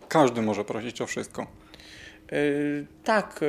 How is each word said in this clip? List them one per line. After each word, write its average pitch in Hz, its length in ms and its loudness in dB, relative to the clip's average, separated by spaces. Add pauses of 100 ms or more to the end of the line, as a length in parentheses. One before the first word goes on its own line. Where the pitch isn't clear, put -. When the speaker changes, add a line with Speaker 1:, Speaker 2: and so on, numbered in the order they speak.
Speaker 1:
każdy 123 340 4
może 104 240 0
prosić 117 360 -6
o 120 60 -4
wszystko. - 400 -8 (840)
Speaker 2:
Yy, 147 540 0 (180)
tak, 214 460 0